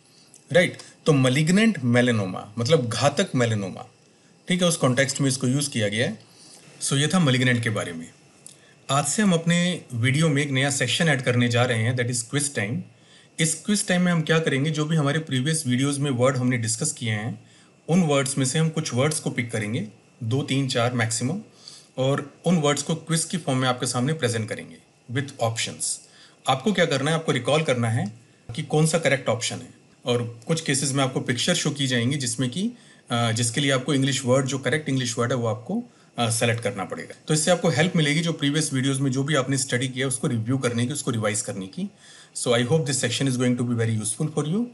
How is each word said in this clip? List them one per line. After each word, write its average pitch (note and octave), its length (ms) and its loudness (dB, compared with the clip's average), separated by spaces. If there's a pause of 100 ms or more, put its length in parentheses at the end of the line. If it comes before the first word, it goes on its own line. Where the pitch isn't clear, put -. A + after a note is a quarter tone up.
(540)
राइट, E3 240 4 (280)
तो D#3+ 60 6
malignant D#3 680 4
melanoma A#2+ 600 2 (180)
मतलब B2 320 2
घातक C#3+ 460 0
मेलेनोमा, G#2+ 540 -2 (580)
ठीक F3+ 140 0
है, F3+ 60 4
उस E3 100 2
context C3+ 440 2
में C#3 60 2
इसको B2+ 200 -2
यूज़ C#3+ 220 0
किया G#2+ 180 0
गया A2+ 200 0
है। A3 120 -8 (640)
So, - 120 -4
ये C#3 140 2
था F3+ 180 2
malignant B2+ 360 2
के A#2 80 -2
बारे F2 240 -4
में। E2 160 -12 (800)
आज C#3 160 0
से - 160 0
हम F#3+ 120 4
अपने F3 480 0 (120)
video C3 360 2
में C#3 120 2
एक D3 100 -2
नया C3+ 180 2
सेक्शन C3+ 380 0
ऐड C3+ 140 2
करने B2 260 2
जा A#2 160 2
रहे A#2 200 0
हैं, B2 140 0
that A#2+ 140 -2
is B2 120 -4 (100)
quiz C#3+ 220 -2
time। A2+ 220 -4 (640)
इस D#3+ 260 -2
quiz G#3 220 0
time F3+ 140 2
में F3+ 100 2
हम E3 100 2
क्या D#3+ 180 2
करेंगे, C#3+ 320 0
जो D3+ 140 -2
भी E3 100 0
हमारे D3 240 2
previous D3 480 -2
videos C3+ 320 0
में C#3+ 120 0
word B2+ 260 2
हमने B2+ 200 0
discuss A2+ 340 -2
किए A2+ 200 -4
हैं, G#2+ 400 -6 (380)
उन F3 140 4
words C#3 340 0
में C3+ 80 2
से C#3+ 140 0
हम D#3+ 100 2
कुछ D#3 240 -4
words D3 260 0
को - 100 -4
pick B2 220 -6
करेंगे, A#2 360 -4 (360)
दो, A#2+ 200 -2
तीन, C3+ 240 -2
चार B2 260 0
maximum, B2 480 -2 (560)
और C3+ 480 -2
उन F3 120 4
words C#3+ 260 2
को E3 120 -2
quiz D#3+ 280 -2
की - 140 -6
form C3 220 -2
में C3 80 0
आपके B2+ 180 0
सामने B2+ 280 0
present A2+ 360 -2
करेंगे F2 280 -12 (360)
with C#3 200 -4 (100)
options। - 560 -4 (480)
आपको C3+ 260 0
क्या F3+ 120 4
करना C#3+ 260 0
है, E3 60 2
आपको D#3 140 -2
recall C3+ 320 2
करना A#2 260 0
है D#3 240 0 (420)
कि D#3 80 -6
कौन D#3 240 2
सा F3 100 2
करेक्ट C3+ 320 0
ऑप्शन A2 260 -2
है। - 140 -12 (360)
और A#2+ 420 -2
कुछ E3 140 0
cases C#3 300 -2
में C3+ 120 0
आपको C3 180 -2
picture C3 340 0
show D#3 160 -2
की C#3 160 -2
जाएंगी B2+ 300 0
जिसमें B2 320 -2
कि, G3+ 220 -4 (400)
अ, A#2 200 2
जिसके A#2 300 0
लिए C#3 100 2
आपको C3+ 220 0
English C3+ 320 0
वर्ड, C3+ 200 4
जो C3+ 140 -4
correct D3 300 -2
English C3 280 -2
वर्ड A#2+ 140 0
है, C3 60 0
वो A#2+ 100 -2
आपको, F3+ 360 -4 (340)
अ, A#2 120 0
select A2+ 340 0
करना G2 220 -4
पड़ेगा। - 300 -10 (120)
तो D#3+ 60 2
इससे D#3 180 4
आपको F3 180 2
help D#3+ 260 2
मिलेगी, D3+ 260 2
जो E3 120 0
previous D#3 400 0
videos C3+ 280 0
में C#3 100 0
जो C3+ 120 0
भी D3 120 0
आपने C3+ 220 2
study C3 300 -2
किया, B2+ 200 -4
उसको C3 200 -2
review A#2+ 300 0
करने A#2+ 300 0
की, D3+ 60 -4
उसको D3+ 180 -4
revise G#2+ 300 -2
करने G2 260 -8
की। F#3 220 -8 (480)
So, - 100 -4
I A#2+ 120 4
hope B2 200 2
this C#3 160 -2
section C3 280 -2
is C3 120 0
going B2 220 2
to B2 40 0
be A#2+ 140 0
very A2+ 240 0
useful G#2+ 300 -2
for D3 180 -2
you F#3 120 0 (140)